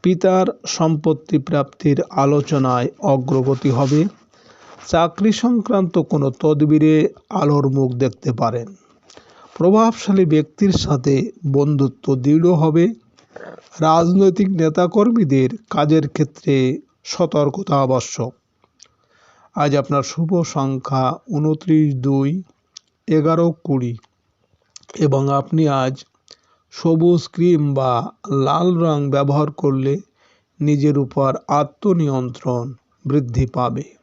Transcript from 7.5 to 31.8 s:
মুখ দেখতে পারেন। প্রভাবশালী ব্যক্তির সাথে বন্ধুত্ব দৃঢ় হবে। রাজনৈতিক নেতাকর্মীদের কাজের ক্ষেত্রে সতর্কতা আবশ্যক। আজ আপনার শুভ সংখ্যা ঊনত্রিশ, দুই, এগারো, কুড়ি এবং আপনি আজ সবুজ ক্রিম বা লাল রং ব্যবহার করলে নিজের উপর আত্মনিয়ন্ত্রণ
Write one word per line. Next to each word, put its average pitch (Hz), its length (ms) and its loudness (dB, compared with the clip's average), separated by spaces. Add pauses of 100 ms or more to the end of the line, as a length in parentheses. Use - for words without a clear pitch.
মুখ 135 240 0
দেখতে 131 380 -4
পারেন। 113 360 -4 (840)
প্রভাবশালী 202 720 2
ব্যক্তির 151 520 0
সাথে 139 360 0 (380)
বন্ধুত্ব 143 540 0 (100)
দৃঢ় 156 380 2
হবে। 156 300 2 (960)
রাজনৈতিক 175 680 4 (120)
নেতাকর্মীদের 165 920 2 (200)
কাজের 151 380 2
ক্ষেত্রে - 460 -2 (500)
সতর্কতা 156 800 -2
আবশ্যক। 127 500 -4 (1200)
আজ 147 200 0
আপনার 139 260 0
শুভ 160 280 -6 (240)
সংখ্যা 135 500 -2 (260)
ঊনত্রিশ, 156 560 0 (100)
দুই, 135 340 0 (760)
এগারো, 160 380 2 (160)
কুড়ি 123 320 -4 (1040)
এবং 139 320 0
আপনি 139 320 0 (200)
আজ 131 120 -2 (800)
সবুজ 170 540 2
ক্রিম 170 340 2 (120)
বা 131 180 0 (520)
লাল 156 320 0
রং 160 220 0 (120)
ব্যবহার 143 420 0
করলে 139 420 -2 (680)
নিজের 147 380 0
উপর 139 320 0 (180)
আত্মনিয়ন্ত্রণ 139 1160 -2 (400)